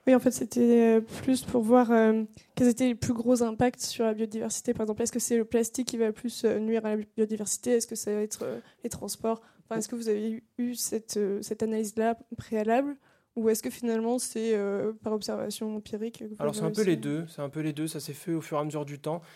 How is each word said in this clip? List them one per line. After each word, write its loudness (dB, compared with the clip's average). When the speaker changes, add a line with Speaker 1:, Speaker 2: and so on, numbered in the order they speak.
Speaker 1:
Oui, 8
en 6
fait, 2
c'était, 4
euh, 4
plus -2
pour 0
voir, 6
euh, 6
quels 6
étaient 4
les 2
plus -2
gros 2
impacts 0
sur -2
la 4
biodiversité. -2
Par -2
exemple, -2
est-ce -2
que -2
c'est 2
le 4
plastique 0
qui -4
va 2
plus, -8
euh, 4
nuire 0
à 0
la -4
biodiversité ? -2
Est-ce 2
que -10
ça -4
va -2
être, -6
euh, -6
les -4
transports ? -6
Enfin, -6
est-ce -6
que -8
vous -6
avez 0
eu, -10
eu -2
cette, -6
euh, 0
cette -6
analyse-là -2
préalable ? 0
Ou 2
est-ce 0
que -4
finalement -2
c'est, -2
euh, -2
par -2
observation -4
empirique -8
que -12
vous -10
Speaker 2:
Alors 0
c'est -4
un 0
peu -2
Speaker 1:
avez 4
Speaker 2:
les -
Speaker 1:
aussi -8
Speaker 2:
deux, -4
c'est -14
un -4
peu -6
les -2
deux, -4
ça -8
s'est -12
fait -8
au 0
fur -6
et 2
à -2
mesure -4
du -12
temps. -6